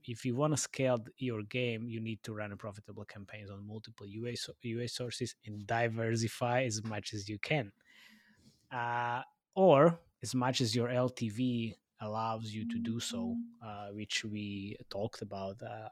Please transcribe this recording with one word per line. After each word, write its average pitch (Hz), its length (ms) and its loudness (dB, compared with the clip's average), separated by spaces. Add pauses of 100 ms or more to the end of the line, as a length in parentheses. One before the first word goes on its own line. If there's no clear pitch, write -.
if 120 200 -8
you 123 100 2
wanna 147 220 4
scale 127 420 2
th-, 110 200 -8
your 117 240 -2
game, 120 460 -2
you 113 120 -6
need 110 240 -4
to 110 100 -6
run 104 160 -6
a 101 60 -8
profitable 104 480 -12
campaigns 104 460 -14
on 101 160 -12
multiple 110 400 -12
U 107 200 -6
A 120 80 -4
so-, - 280 -8
U 117 180 -2
A 123 80 -4
sources 120 480 -6 (100)
and 104 180 -8
diversify 117 1000 2
as 110 180 -2
much 107 320 -6
as 101 140 -6
you 107 100 -6
can. 127 340 0 (1000)
Uh, 120 520 0 (320)
or 165 460 10 (220)
as 117 120 -6
much 127 260 4
as 113 140 4
your 120 140 4
L 127 200 2
T 123 200 -2
V 117 480 0 (240)
allows 110 500 -4
you 110 180 -4
to 233 120 -2
do 113 180 -2
so, 233 380 -4 (280)
uh, 104 260 -10
which 104 340 -4
we 104 520 -6 (140)
talked 104 320 -4
about, 101 400 -8
uh, 110 300 -10